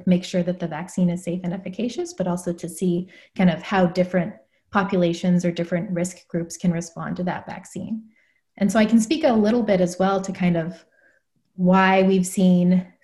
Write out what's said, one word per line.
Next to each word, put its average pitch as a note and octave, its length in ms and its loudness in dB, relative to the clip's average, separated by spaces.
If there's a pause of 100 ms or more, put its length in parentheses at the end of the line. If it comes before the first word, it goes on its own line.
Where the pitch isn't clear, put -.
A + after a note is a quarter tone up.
make F3+ 160 4
sure F3+ 220 -2
that F3+ 160 -4
the E3+ 80 -4
vaccine F3 420 -2
is F3 140 -6
safe F3+ 180 -6
and F3 120 -6
efficacious, A#3+ 580 -8
but F#3 160 -4
also F3 240 -4
to E3+ 160 -10
see F3+ 400 -2 (260)
kind F#3 160 4
of D#3+ 120 -2
how F#3+ 240 2
different F3+ 480 -2 (360)
populations F3+ 760 0
or E3+ 60 0
different E3+ 400 -4
risk F3 360 -6
groups E3+ 300 -6
can F3 140 0
respond E3 440 -8
to F3+ 60 -6
that F3 240 -6
vaccine. - 560 -12 (540)
And G3+ 140 0
so A3+ 80 2
I G#3+ 80 4
can A3+ 140 4
speak D#4+ 240 0
a C4 80 4
little A3 320 2
bit F#3+ 160 2
as F3 180 0
well F#3+ 220 2
to F#3+ 120 -6
kind F3 240 0
of E3 280 -6 (720)
why F#3+ 460 4
we've F#3+ 240 2
seen F3+ 600 4 (180)